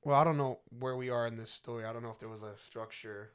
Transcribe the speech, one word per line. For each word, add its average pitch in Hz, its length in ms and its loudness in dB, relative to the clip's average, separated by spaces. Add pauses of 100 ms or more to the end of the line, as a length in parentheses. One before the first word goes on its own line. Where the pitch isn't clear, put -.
well, 143 160 8
I 156 60 10
don't 160 120 4
know 131 220 2 (180)
where 127 200 0
we 127 120 -2
are 120 160 2
in 113 120 -2
this 113 120 -8
story. 117 360 -6
I 113 80 -4
don't 117 100 -8
know 117 80 -6
if 110 80 -12
there 113 100 -10
was 110 140 -12
a 107 140 -8
structure 110 760 -10